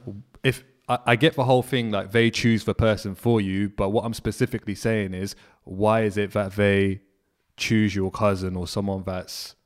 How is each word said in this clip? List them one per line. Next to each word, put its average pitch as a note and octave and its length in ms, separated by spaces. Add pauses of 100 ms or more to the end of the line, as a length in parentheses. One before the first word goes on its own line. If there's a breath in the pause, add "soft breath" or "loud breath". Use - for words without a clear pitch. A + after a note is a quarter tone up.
Yeah. A2+ 80 (300)
If C3+ 200 (240)
I, B2 200
I A#2+ 80
get D3+ 200
the C3+ 100
whole B2+ 180
thing, A#2+ 260
like, G2 220
they A#2 180
choose A2+ 360
the G#2 100
person G2+ 400
for A#2 260
you, G2 280
but G2 200
what G#2+ 160
I'm A#2 80
specifically A2 600
saying G#2 400
is, F#2+ 200 (280 soft breath)
why G#2+ 400
is G2+ 140
it G2+ 160
that G2 240
they G2 440 (560)
choose G#2+ 380
your F#2+ 160
cousin F#2+ 440
or F2+ 120
someone G2 360
that's - 520 (100)